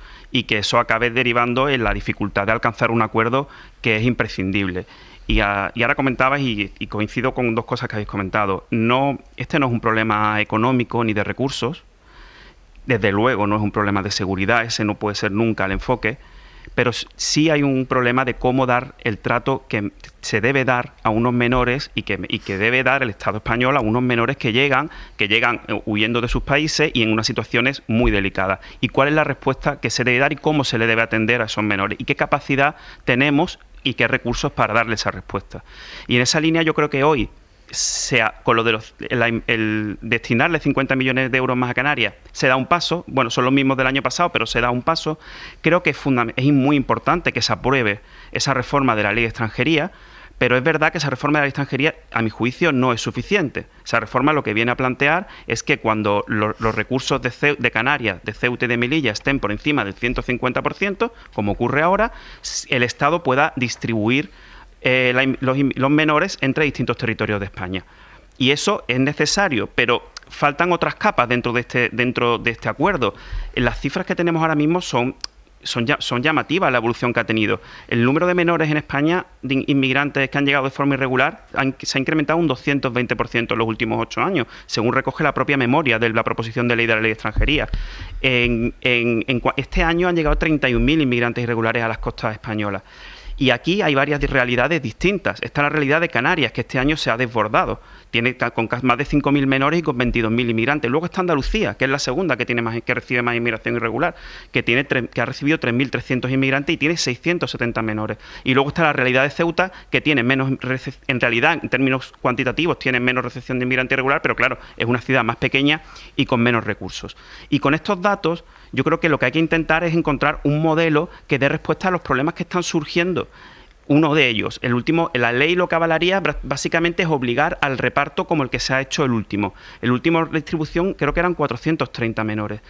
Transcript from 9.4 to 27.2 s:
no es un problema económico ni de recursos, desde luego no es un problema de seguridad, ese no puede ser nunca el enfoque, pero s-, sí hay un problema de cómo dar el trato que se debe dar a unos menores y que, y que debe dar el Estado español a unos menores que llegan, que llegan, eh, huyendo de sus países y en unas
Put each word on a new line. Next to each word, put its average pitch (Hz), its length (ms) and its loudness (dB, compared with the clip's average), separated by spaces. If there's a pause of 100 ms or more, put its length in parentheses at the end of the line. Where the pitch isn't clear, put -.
no 139 60 2
es 123 60 0
un 120 100 0
problema 107 580 0
económico 117 640 0
ni 110 100 0
de 101 100 0
recursos, 123 600 -4 (1000)
desde 107 260 2
luego 104 360 2
no 104 80 2
es 107 60 0
un 104 100 0
problema 101 320 0
de 101 80 -6
seguridad, 98 520 0
ese 113 220 -2
no 104 100 0
puede 104 200 -4
ser 110 160 -2
nunca 107 340 0
el 95 60 -2
enfoque, 110 480 -2 (560)
pero 123 160 2
s-, - 240 -8
sí - 340 2
hay 147 140 2
un 131 240 0
problema 127 360 2
de 123 120 -2
cómo 127 320 0
dar 123 320 0
el 107 180 -4
trato 120 500 -2
que 104 240 -4 (300)
se 107 200 -2
debe 131 220 2
dar 123 380 -2
a 113 80 0
unos 117 240 2
menores 123 600 0
y 107 80 -2
que, 98 240 -4
y 113 120 -4
que 98 200 -4
debe 120 240 2
dar 131 180 2
el 127 80 -2
Estado 101 280 -4
español 127 400 0
a - 20 0
unos 117 240 0
menores 123 340 0
que 120 140 -2
llegan, 139 400 0 (260)
que 104 100 0
llegan, 117 400 2
eh, 104 180 -4
huyendo 113 360 0
de 123 60 -2
sus 120 160 -2
países 151 500 0
y 123 80 2
en 110 100 2
unas 110 140 2